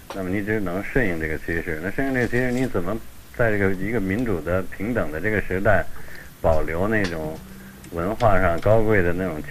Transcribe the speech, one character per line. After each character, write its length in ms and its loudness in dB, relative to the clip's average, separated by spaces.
那 100 -6
么 60 -4
你 160 -2
只 140 0
能 240 -4
顺 240 0
应 120 -2
这 80 -4
个 120 -2
趋 240 -4
势。 200 -6
那 60 -4
顺 180 -4
应 60 -2
这 80 0
个 60 0
趋 100 -2
势， 140 0
你 160 0
怎 160 -2
么 120 -2
在 140 2
这 80 2
个 160 2
一 180 -2
个 80 0
民 240 0
主 180 0
的、 220 0
平 300 -4
等 180 0
的 80 -4
这 120 -2
个 100 2
时 180 -2
代， 240 4
保 200 4
留 260 0
那 180 2
种 300 -4
文 240 -2
化 240 6
上 200 2
高 240 6
贵 180 6
的 120 4
那 120 0
种 260 -4